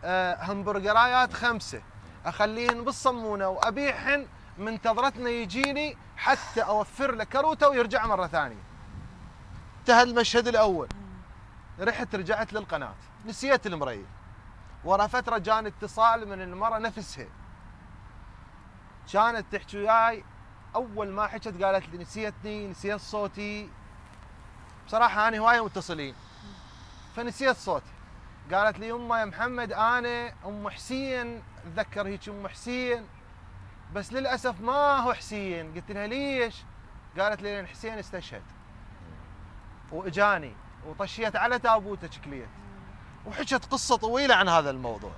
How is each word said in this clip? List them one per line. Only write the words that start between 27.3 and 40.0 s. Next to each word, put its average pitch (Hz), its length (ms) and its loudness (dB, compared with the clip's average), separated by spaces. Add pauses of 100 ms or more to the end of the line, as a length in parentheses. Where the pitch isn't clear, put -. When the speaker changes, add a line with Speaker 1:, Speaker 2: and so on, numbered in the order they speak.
Speaker 1:
صوتي. - 360 -4 (640)
قالت 208 240 4
لي: 220 100 -8
"يما 233 320 0
يا 220 40 2
محمد، 240 480 -4
أنا 240 600 2 (140)
أم 208 220 -8
حسين، 247 720 -6 (240)
أتذكر 196 400 -4
هيك 196 220 -8
أم 202 200 -10
حسين." 247 580 -4 (880)
بس 202 180 -6
للأسف 254 480 -2
ما 277 360 4
هو 247 160 2
حسين. 175 600 -4
قلت 175 160 -12
لها: 202 160 -4
"ليش؟" 254 580 -2 (540)
قالت 202 240 2
لي: 208 140 -4
"لأن 185 100 -8
حسين 220 320 -10
استشهد." 175 440 -10 (1500)
وإجاني 175 640 2 (300)